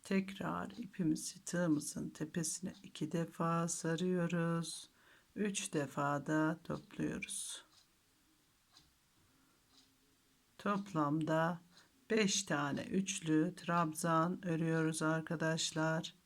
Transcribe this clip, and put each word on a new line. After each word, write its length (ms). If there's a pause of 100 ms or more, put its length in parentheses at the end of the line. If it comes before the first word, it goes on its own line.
Tekrar 720
ipimizi 640
tığımızın 680
tepesine 640 (100)
iki 280
defa 560
sarıyoruz. 1200 (460)
Üç 380
defa 540
da 360
topluyoruz. 1000 (3000)
Toplamda 1040 (480)
beş 340
tane 400
üçlü 720
trabzan 920
örüyoruz 560
arkadaşlar. 1120 (100)